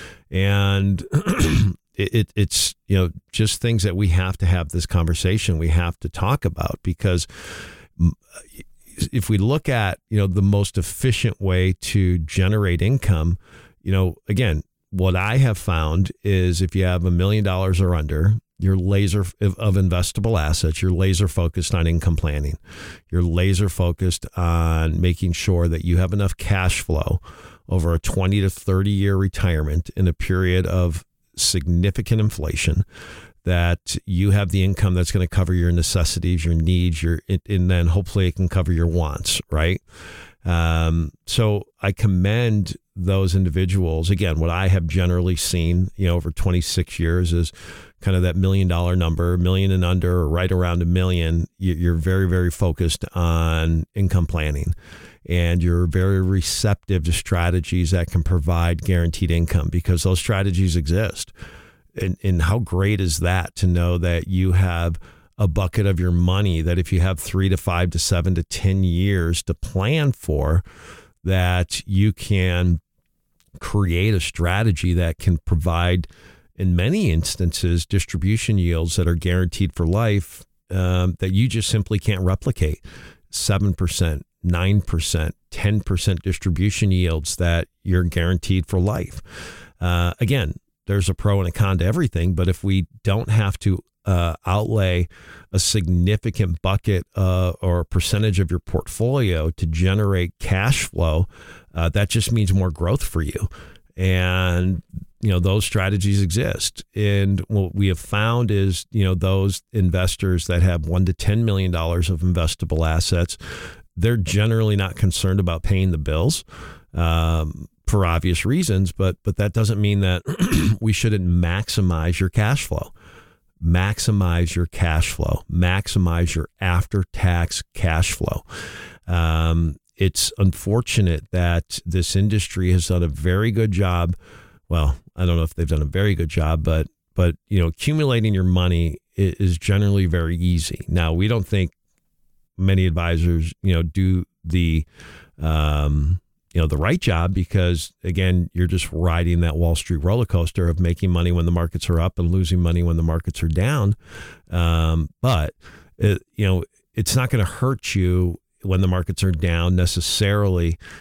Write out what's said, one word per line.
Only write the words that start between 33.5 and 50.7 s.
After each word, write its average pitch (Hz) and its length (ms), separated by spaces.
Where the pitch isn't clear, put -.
you 98 260
have 101 200
the 98 120
income 95 300
that's 90 180
gonna 92 160
cover 90 260
your 87 200
necessities, 85 720
your 85 80
needs, 82 500
your, 82 240
and, 95 220
and 90 200
then 87 180
hopefully 92 400
it 87 100
can 92 100
cover 87 240
your 85 160
wants, 80 540
right? 80 300
Um, 82 680
so 107 380
I 98 100
commend 104 840
those 95 400
individuals. 90 720
Again, 87 300
what 82 100
I 92 200
have 90 180
generally 90 480
seen, 87 640
you 95 100
know, 85 80
over 85 160
twenty-six - 680
years 85 340
is 85 180
kind 95 160
of 90 60
that 90 140
million 95 320
dollar 87 280
number, 85 400
million 95 360
and 92 120
under, 90 360
or 78 100
right 90 220
around 87 320